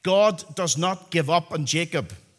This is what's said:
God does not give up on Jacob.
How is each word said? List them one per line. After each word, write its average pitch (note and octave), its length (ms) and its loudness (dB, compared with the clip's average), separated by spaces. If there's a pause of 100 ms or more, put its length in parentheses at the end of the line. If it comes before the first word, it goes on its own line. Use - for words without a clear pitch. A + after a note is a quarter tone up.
God G3 400 2 (120)
does F3 220 -2
not F#3 340 -4
give D#3 180 0
up E3 220 2
on D3+ 140 -4
Jacob. D#3 480 -4 (260)